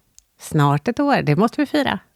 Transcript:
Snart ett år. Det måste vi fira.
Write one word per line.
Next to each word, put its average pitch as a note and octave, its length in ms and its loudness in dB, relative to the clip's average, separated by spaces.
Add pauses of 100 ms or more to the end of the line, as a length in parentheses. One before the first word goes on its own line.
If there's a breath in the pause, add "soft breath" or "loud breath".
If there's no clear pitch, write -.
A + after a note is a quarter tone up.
(380)
Snart D3 480 0
ett A#3+ 120 -4
år. C#4 220 0
Det D3 140 0
måste A3+ 260 0
vi C#4+ 40 0
fira. C4+ 340 -2 (160)